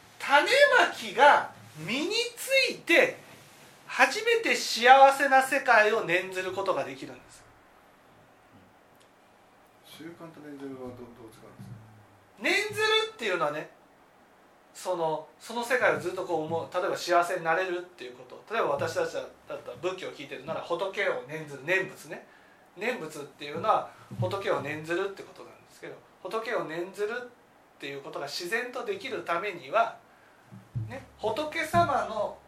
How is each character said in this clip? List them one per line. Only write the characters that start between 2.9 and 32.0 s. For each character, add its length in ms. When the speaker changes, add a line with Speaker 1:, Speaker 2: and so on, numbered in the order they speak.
Speaker 1:
初 340
め 200
て 140
幸 580
せ 160
な 120
世 200
界 320
を 120
念 260
ず 100
る 100
こ 120
と 100
が 100
で 120
き 100
る 80
ん 20
で 60
す。 120
Speaker 2:
習 60
慣 280
と 140
念 120
ず 80
る 100
は 60
ど-、 60
ど 60
う 320
違 0
う 20
ん 20
で 40
す 60
か？ 80
Speaker 1:
念 140
ず 140
る 320
っ 40
て 80
い 60
う 60
の 80
は 60
ね、 180
そ 240
の、 300
そ 140
の 100
世 160
界 160
を 40
ず 100
っ 40
と 120
こ 140
う 40
思 200
う。 100
例 120
え 40
ば 80
幸 260
せ 140
に 60
な 120
れ 100
る 140
っ 20
て 220
い 60
う 80
こ 120
と。 240
例 60
え 40
ば、 80
私 240
た 120
ち 60
だ 80
っ 80
た 60
ら 60
仏 200
教 80
を 20
聞 140
い 20
て 80
る 100
な 80
ら、 80
仏 480
を 180
念 200
ず 80
る、 80
念 240
仏 180
ね。 220
念 240
仏 200
っ 20
て 240
い 80
う 80
の 80
は 200
仏 320
を 80
念 240
ず 120
る 160
っ 20
て 100
こ 100
と 100
な 60
ん 40
で 180
す 80
け 80
ど、 80
仏 340
を 100
念 260
ず 120
る 120
っ 640
て 80
い 80
う 60
こ 100
と 80
が 80
自 220
然 240
と 100
で 140
き 100
る 140
た 180
め 140
に 180
は、 240
ね、 180
仏 480
様 400